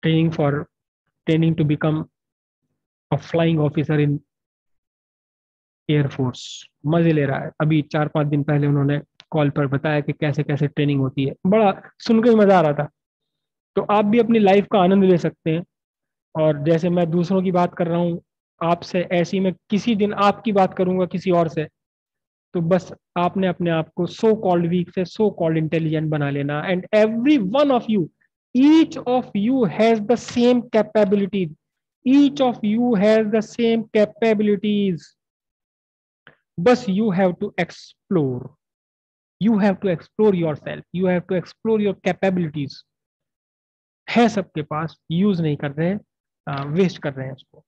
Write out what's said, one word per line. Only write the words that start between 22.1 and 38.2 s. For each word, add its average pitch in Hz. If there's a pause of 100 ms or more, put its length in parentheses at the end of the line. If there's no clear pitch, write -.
तो 180
बस 170 (260)
आपने 175
अपने 175
आप 160
को 175
so - (140)
called 175
weak 175
से 185
so 208 (100)
called 160
intelligent 156
बना 147
लेना। 143
And 185
every 226
one 262
of 240
you, 196 (440)
each 302
of 247
you 233
has 214
the 214
same 240
capability, 202 (560)
each 277
of 247
you 233
has 214
the 220
same 226 (140)
capabilities। 208 (1600)
बस 247
you 202
have 180
to 202
explore, - (880)